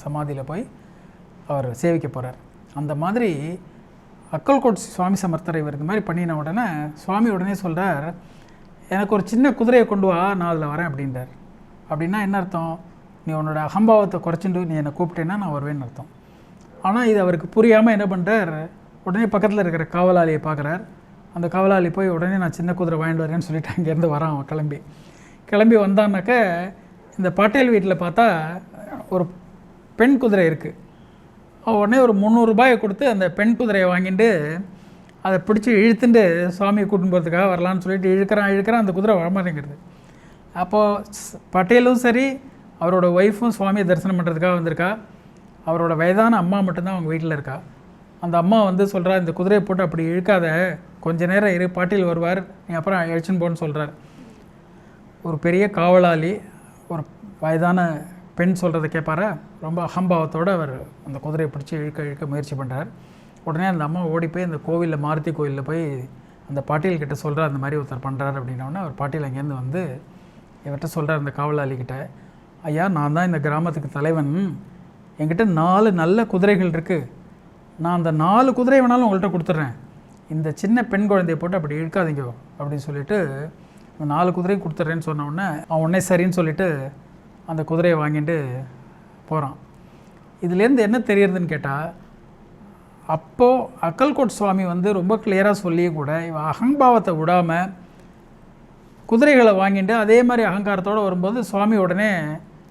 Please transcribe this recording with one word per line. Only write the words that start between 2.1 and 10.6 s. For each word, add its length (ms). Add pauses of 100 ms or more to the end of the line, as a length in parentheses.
போறார். 120 (400)
அந்த 220
மாதிரி 640 (720)
அக்கல்கோட் 420
சுவாமி 420
சமர்த்தர் 420
இவர் 160
இந்த 120
மாதிரி 200
பண்ணின 300
உடனே 260 (320)
சுவாமி 360
உடனே 220
சொல்றார், 600 (760)
"எனக்கு 260
ஒரு 120
சின்ன 260
குதிரையை 340
கொண்டு 200
வா, 260
நான் 160
அதுல 160